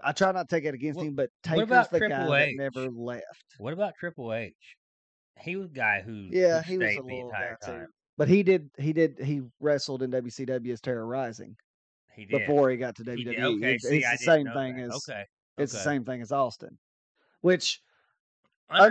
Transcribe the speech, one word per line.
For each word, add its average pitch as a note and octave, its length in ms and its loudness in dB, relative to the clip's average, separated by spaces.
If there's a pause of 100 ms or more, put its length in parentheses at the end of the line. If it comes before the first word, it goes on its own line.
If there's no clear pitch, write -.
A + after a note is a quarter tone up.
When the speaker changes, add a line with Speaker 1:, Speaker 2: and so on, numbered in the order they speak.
Speaker 1:
I C#3+ 80 0
try F#3+ 200 2
not F#3 160 -4
to F3 80 -2
take D3 100 -2
it D3 100 -4
against C#3+ 220 -6
Speaker 2:
What, E3 100 -4
Speaker 1:
him, C#3+ 80 -6
but C3+ 140 -2 (140)
Speaker 2:
what E3 120 -6
Speaker 1:
Taker's G3+ 80 4
Speaker 2:
about A#3 260 4
Speaker 1:
the F3 120 2
guy G#3 60 2
Speaker 2:
Triple C3+ 260 -2
Speaker 1:
that C#3+ 160 4
Speaker 2:
H? B2+ 80 -4
Speaker 1:
never C3 340 -4
left. A#2+ 340 -8 (320)
Speaker 2:
What B2 160 -8
about F#3+ 260 -2
Triple D3 320 -8
H? A2 220 -6 (840)
He F3 160 -8
was F#3+ 160 -10
a - 20 -18
guy G#2+ 320 0
who, G#2 240 -10
Speaker 1:
Yeah, E3+ 320 4
Speaker 2:
who E3 100 -8
Speaker 1:
he F#3 60 -2
was F3 120 0
Speaker 2:
stayed G#2 100 -2
Speaker 1:
a - 20 -8
Speaker 2:
the B2+ 60 -14
Speaker 1:
little B2+ 220 -10
Speaker 2:
entire G2+ 320 -6
Speaker 1:
guy, G#2 100 -16
too. E2+ 80 -12
Speaker 2:
time. F2 80 -14 (300)
Speaker 1:
But D3+ 100 2
he G3 160 8
did, E3+ 340 2
he D3 140 -2
did, D#3 320 2
he C#3+ 180 -2 (200)
wrestled C#3+ 420 -2
in B2+ 80 -4
W B2 180 -4
C C3 160 -10
W B2 280 -4
as A2+ 80 -10
Terra A#2+ 240 -4
Rising A#2 500 -8 (580)
Speaker 2:
He G#2+ 120 -18
did. A#2+ 140 0
Speaker 1:
before C#3 300 4
he B2+ 60 2
got A#2+ 220 -6
to A#2 60 -14
Speaker 2:
He A#2+ 200 -6
did. A#2 140 -6
Speaker 1:
W - 40 -4
W A2+ 160 0
E. - 0 -
Speaker 2:
Okay, B2 180 0
Speaker 1:
It's, A2+ 120 -6
Speaker 2:
see, D3 100 4
Speaker 1:
it's C3+ 80 0
Speaker 2:
I A#2+ 60 2
Speaker 1:
the A#2+ 60 0
Speaker 2:
didn't B2 80 -6
Speaker 1:
same D#3 220 6
Speaker 2:
know A#2 60 -6
Speaker 1:
thing B2+ 220 -4
Speaker 2:
that. B2+ 80 -8
Speaker 1:
as, A#2+ 260 -8
Speaker 2:
Okay, G#2 140 -8 (340)
Speaker 1:
it's C#3 140 -2
the A#2 80 -6
Speaker 2:
okay. G2 60 -4
Speaker 1:
same C#3+ 180 -2
thing B2 180 -8
as A2 120 -12
Austin, C3 440 -4 (640)
which F3 380 2 (920)
Speaker 2:
Under-, F3 220 10